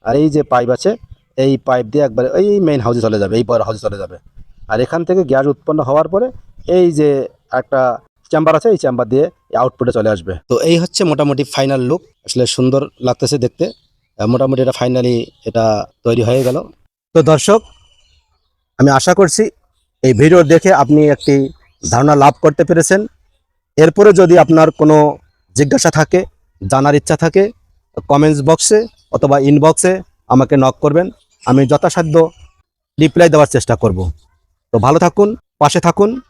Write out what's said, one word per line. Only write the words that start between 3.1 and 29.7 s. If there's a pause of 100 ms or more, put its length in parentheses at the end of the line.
যাবে,
এই
বড়
হাউজে
চলে
যাবে। (500)
আর
এখান
থেকে
গ্যাস
উৎপন্ন
হওয়ার
পরে (360)
এই
যে (240)
একটা (500)
চেম্বার
আছে,
এই
চেম্বার
দিয়ে (320)
আউটপুটে
চলে
আসবে। (140)
তো
এই
হচ্ছে
মোটামুটি
ফাইনাল
লুক। (240)
আসলে
সুন্দর (200)
লাগতেছে
দেখতে। (540)
আহ,
মোটামুটি
এটা
finally (280)
এটা (180)
তৈরি
হয়ে
গেল। (560)
তো
দর্শক, (1200)
আমি
আশা
করছি (600)
এই
ভিডিও
দেখে
আপনি
একটি (560)
ধারণা
লাভ
করতে
পেরেছেন। (680)
এরপরে
যদি
আপনার
কোনো (380)
জিজ্ঞাসা
থাকে, (360)
জানার
ইচ্ছা
থাকে, (560)
কমেন্টস
বক্সে (240)
অথবা
ইনবক্সে (260)